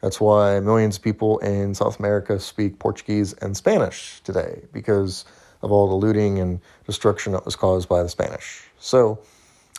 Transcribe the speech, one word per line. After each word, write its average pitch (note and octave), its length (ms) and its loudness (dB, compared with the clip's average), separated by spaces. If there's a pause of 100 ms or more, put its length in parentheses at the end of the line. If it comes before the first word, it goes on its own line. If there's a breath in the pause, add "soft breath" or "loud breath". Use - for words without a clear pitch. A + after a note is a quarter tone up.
That's G#2 180 -4
why G#2 420 4
millions G#2+ 360 2
of - 60 -14
people G#2+ 380 0
in G2+ 340 -2
South G#2+ 240 -2
America G#2 420 0
speak G2+ 380 -4
Portuguese G#2 560 -2
and G2 200 -6
Spanish - 720 -2
today, - 380 -4 (100)
because G2 540 -2 (340 soft breath)
of G#2 120 -4
all G2+ 160 4
the F#2+ 60 0
looting G#2 440 2
and F2+ 200 -2 (280 soft breath)
destruction G#2 480 -2
that - 100 -6
was - 100 -8
caused F#2 320 0
by F2 160 2
the F2 60 -4
Spanish. - 540 -8 (160)
So, A2+ 400 2 (600 loud breath)